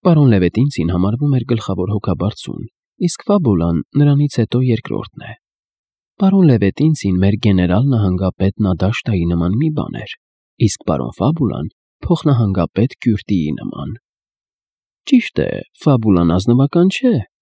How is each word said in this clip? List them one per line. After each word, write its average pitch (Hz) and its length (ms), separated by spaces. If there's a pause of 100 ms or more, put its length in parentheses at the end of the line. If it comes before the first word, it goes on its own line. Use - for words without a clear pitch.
Պարոն 151 240
Լևետինցին 95 640
համարվում 113 440
էր 123 100
գլխավոր 98 440
հոգաբարձուն, - 720 (380)
իսկ - 240
Ֆաբուլան 92 580 (100)
նրանից 143 440
հետո 120 260
երկրորդն - 640
է։ 110 100 (840)
Պարոն 190 280
Լևետինցին 101 720
մեր 98 180
գեներալ 95 480
նահանգապետ 98 720
Նադաշտայի 95 680
նման 85 300
մի 156 160
բան - 280
էր, - 160 (440)
իսկ - 260
պարոն 64 300
Ֆաբուլան 110 520 (360)
փոխնահանգապետ 113 920
Կյուրտիի 98 560
նման։ - 440 (1120)
Ճիշտ - 320
է, - 120 (240)
Ֆաբուլան 107 560
ազնվական 135 600
չէ, 247 240 (260)